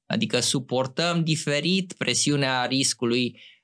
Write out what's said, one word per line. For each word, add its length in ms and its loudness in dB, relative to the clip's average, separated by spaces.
Adică 340 0
suportăm 840 0
diferit 720 -2
presiunea 720 0
riscului, 720 0